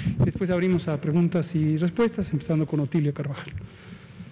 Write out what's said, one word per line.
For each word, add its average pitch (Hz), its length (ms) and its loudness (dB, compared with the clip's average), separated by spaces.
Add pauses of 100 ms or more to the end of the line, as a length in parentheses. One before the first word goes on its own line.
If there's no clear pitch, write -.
(240)
Después - 260 0
abrimos 180 380 2
a 147 120 -2
preguntas 170 540 2
y 156 220 2
respuestas, 180 560 0
empezando 156 340 0
con 151 140 0
Otilio 143 340 0
Carvajal. 139 380 -8 (800)